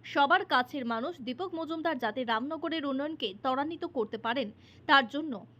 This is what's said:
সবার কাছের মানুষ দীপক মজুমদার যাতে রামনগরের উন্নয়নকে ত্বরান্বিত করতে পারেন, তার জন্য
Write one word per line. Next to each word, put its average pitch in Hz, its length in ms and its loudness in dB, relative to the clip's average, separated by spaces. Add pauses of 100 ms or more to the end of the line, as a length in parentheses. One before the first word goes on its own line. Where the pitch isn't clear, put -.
সবার 320 400 4
কাছের 254 400 0
মানুষ 233 340 -2
দীপক 254 340 -6
মজুমদার 320 500 -2
যাতে - 200 -2
রামনগরের 294 640 -2
উন্নয়নকে 277 440 -2 (100)
ত্বরান্বিত 277 480 -2
করতে 220 300 -4
পারেন, 233 300 -2 (400)
তার 277 200 8
জন্য 294 260 -4 (260)